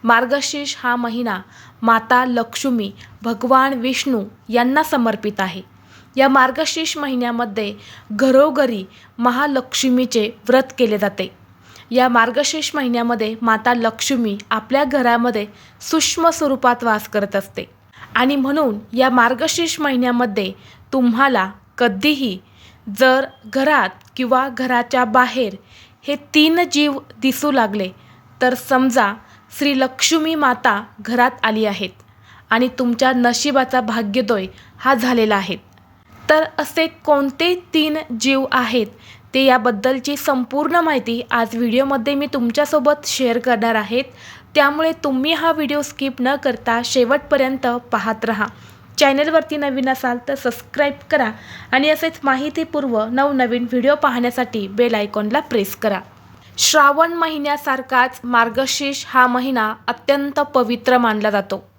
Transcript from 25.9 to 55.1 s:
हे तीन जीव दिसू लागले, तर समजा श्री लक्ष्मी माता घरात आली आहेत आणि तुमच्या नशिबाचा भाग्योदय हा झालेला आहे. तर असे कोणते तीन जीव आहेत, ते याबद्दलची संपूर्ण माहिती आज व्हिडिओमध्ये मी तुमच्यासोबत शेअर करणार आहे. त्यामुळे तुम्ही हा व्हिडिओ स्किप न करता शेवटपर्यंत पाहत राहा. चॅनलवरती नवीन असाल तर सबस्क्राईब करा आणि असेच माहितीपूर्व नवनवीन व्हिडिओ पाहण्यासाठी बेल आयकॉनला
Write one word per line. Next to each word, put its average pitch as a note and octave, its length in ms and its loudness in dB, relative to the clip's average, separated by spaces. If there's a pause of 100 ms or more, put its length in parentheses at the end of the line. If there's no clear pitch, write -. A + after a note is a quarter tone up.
हे C#4+ 120 -4 (180)
तीन D#4+ 380 4
जीव C#4+ 260 0 (240)
दिसू C#4 280 0
लागले, G#3 400 0 (500)
तर B3+ 180 2
समजा B3+ 540 2 (400)
श्री C#4+ 280 -2
लक्ष्मी D#4 540 0
माता B3 480 0 (180)
घरात B3 440 0
आली A3 220 0
आहेत F#3+ 360 -6 (480)
आणि A#3+ 180 2 (100)
तुमच्या B3+ 340 2
नशिबाचा B3+ 720 0
भाग्योदय G#3+ 640 -2 (320)
हा C4+ 160 2
झालेला A3+ 420 2
आहे. G3 200 -4 (560)
तर D#4 320 2 (140)
असे D#4+ 280 -2 (180)
कोणते D4 500 2 (200)
तीन D#4 220 0 (240)
जीव C4+ 320 2
आहेत, A#3 340 0 (480)
ते C4 80 4
याबद्दलची B3+ 720 2
संपूर्ण C#4 600 -2
माहिती B3+ 440 0 (100)
आज A#3 260 -2
व्हिडिओमध्ये B3+ 580 0
मी C#4+ 180 -2
तुमच्यासोबत D4 760 0
शेअर B3 320 0
करणार A#3 360 0
आहे. G#3+ 260 -2 (540)
त्यामुळे D4+ 360 4 (140)
तुम्ही C#4 280 0
हा D#4+ 200 2
व्हिडिओ D4 300 -2
स्किप C4+ 380 -6
न C4 160 2
करता A#3+ 480 -2
शेवटपर्यंत C4 800 0 (260)
पाहत A3 320 -4
राहा. G#3+ 220 -2 (520)
चॅनलवरती D4+ 580 2
नवीन C#4 320 -2
असाल B3+ 300 -2 (100)
तर C#4 60 -4
सबस्क्राईब C#4 600 -2 (160)
करा C4 200 2 (420)
आणि C#4 180 2
असेच D#4+ 320 -2
माहितीपूर्व C#4 840 -2
नवनवीन B3 580 0
व्हिडिओ B3 320 2
पाहण्यासाठी A#3+ 760 -2
बेल A3+ 260 0
आयकॉनला G#3+ 460 -2